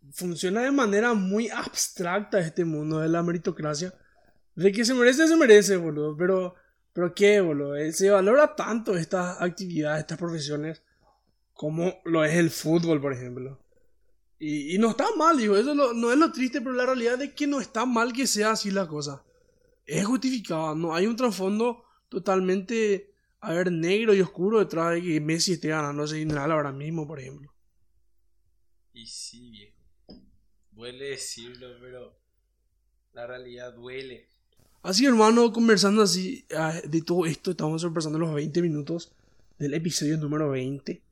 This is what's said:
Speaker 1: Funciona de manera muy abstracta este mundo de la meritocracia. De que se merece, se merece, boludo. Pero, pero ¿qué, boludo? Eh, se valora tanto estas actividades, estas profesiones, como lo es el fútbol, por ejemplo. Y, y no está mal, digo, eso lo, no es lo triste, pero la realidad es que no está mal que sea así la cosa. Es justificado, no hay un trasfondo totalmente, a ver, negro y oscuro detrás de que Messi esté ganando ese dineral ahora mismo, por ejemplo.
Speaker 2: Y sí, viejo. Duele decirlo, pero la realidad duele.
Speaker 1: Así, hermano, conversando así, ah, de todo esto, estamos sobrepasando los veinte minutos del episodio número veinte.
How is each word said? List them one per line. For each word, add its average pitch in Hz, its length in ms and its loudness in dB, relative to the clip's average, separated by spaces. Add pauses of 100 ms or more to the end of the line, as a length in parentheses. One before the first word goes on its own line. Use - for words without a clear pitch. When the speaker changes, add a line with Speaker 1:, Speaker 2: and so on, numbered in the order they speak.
(120)
Speaker 1:
Funciona 180 500 -4
de 262 80 0
manera 240 420 2
muy 208 380 0
abstracta 202 880 -4
este 170 240 -2
mundo 156 360 -2
de 160 80 0
la 170 140 2
meritocracia. 170 720 -4 (600)
De 185 180 4
que 226 140 0
se 254 80 0
merece, 254 340 6
se 330 80 6
merece, 208 400 8
boludo. 151 400 -2
Pero, 180 380 0 (400)
pero 175 200 -2
¿qué, 202 280 6
boludo? 143 340 -2
Eh, 156 160 -2
se 190 180 2
valora 226 460 6
tanto 220 400 -2
estas 180 460 -4
actividades, 165 580 -2
estas 160 160 -8
profesiones, 156 680 -6 (680)
como 165 540 -4
lo 165 180 2
es 156 120 0
el 170 140 4
fútbol, 160 520 0
por 139 100 -2
ejemplo. 127 480 -12 (800)
Y, 151 360 -6
y 190 40 2
no 220 120 4
está 277 160 -2 (120)
mal, 311 180 4
digo, 214 200 2
eso 262 180 2
lo, 277 180 2
no 233 180 0
es 254 80 4
lo 320 140 4
triste, 254 300 -4
pero 262 120 -6
la 247 120 0
realidad 247 340 0
es 285 140 -8
que 294 120 -4
no 285 140 -2
está 220 240 -4
mal 240 300 0
que 254 120 -2
sea 214 260 2
así 208 180 -2
la 196 160 0
cosa. 147 380 -10 (600)
Es 175 220 -2
justificado, 196 680 -2
no 160 200 -2
hay 180 120 2
un 233 100 -2
trasfondo 220 680 -2 (240)
totalmente, 190 1040 -2 (280)
a 214 120 -6
ver, 180 200 0
negro 196 420 2
y 196 80 4
oscuro 190 380 0
detrás 170 340 0
de 170 80 -2
que 165 180 0
Messi 160 340 0
esté 156 140 -6
ganando 147 360 -2
ese 151 120 -6
dineral 151 360 -2
ahora 147 200 0
mismo, 151 340 -6
por 147 140 -14
ejemplo. 143 320 -18 (1400)
Speaker 2:
Y 113 140 -20
sí, 120 440 -18
viejo. 104 260 -20 (960)
Duele 123 380 -14
decirlo, 123 580 -14 (120)
pero 123 380 -20 (960)
la 120 120 -14
realidad 123 460 -16
duele. 127 560 -16 (540)
Speaker 1:
Así, 190 240 2
hermano, 233 460 6
conversando 214 500 4
así, 185 440 -2 (100)
ah, 160 280 -2
de 156 180 -2
todo 175 220 0
esto, 165 280 -4
estamos 160 280 -4
sobrepasando 160 380 -4
los 160 160 -2
veinte 147 260 -2
minutos 165 520 -4 (460)
del 143 160 -4
episodio 160 440 -2
número 151 320 -2
veinte. 139 600 -6